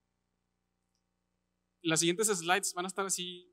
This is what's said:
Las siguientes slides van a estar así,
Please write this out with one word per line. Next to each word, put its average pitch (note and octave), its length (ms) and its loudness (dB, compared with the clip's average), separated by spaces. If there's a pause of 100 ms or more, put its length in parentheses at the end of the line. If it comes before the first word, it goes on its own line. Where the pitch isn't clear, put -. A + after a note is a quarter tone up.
(1800)
Las D#3+ 200 2
siguientes F3+ 260 2
slides F#3+ 480 0
van F3+ 100 -4
a - 20 -6
estar G3 180 -4
así, F3+ 480 -8